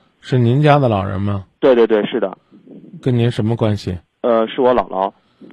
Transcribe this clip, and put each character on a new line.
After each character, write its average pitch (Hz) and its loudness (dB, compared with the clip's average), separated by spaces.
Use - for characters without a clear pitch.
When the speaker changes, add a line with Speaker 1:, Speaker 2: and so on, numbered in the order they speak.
Speaker 1:
是 - -4
您 123 2
家 147 4
的 131 0
老 98 0
人 98 -6
吗？ 101 -4
Speaker 2:
对， 135 4
对， 117 4
对， 107 0
是 113 -6
的。 95 -4
Speaker 1:
跟 127 -2
您 117 0
什 107 -4
么 113 -2
关 107 -2
系？ 92 -8
Speaker 2:
呃， 113 0
是 139 -6
我 123 4
姥 107 0
姥。 95 -2